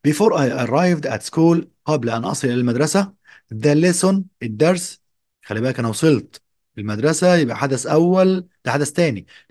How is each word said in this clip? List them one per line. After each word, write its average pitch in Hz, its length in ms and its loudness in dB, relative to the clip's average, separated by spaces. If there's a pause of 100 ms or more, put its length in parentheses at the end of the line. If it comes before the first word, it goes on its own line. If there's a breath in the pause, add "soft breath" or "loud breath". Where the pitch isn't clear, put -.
Before 202 240 2
I 139 160 2 (180)
arrived 156 400 0
at 113 160 -6
school، 165 420 2 (200)
قبل 120 260 -2
أن 113 140 -4
أصل 104 240 -4
إلى 123 60 -2
المدرسة، 139 580 0 (420 soft breath)
the 139 200 2
lesson، 180 480 2 (200)
الدرس، 151 580 -2 (440)
خلي 107 160 -6
بالك 123 180 -4
أنا 117 100 -4
وصلت 127 540 0 (360)
المدرسة، 143 580 0
يبقى 139 200 0
حدث 135 300 -4
أول، 180 600 2 (180)
ده 123 80 -2
حدث 143 200 -2
تاني. 139 340 -2 (240 soft breath)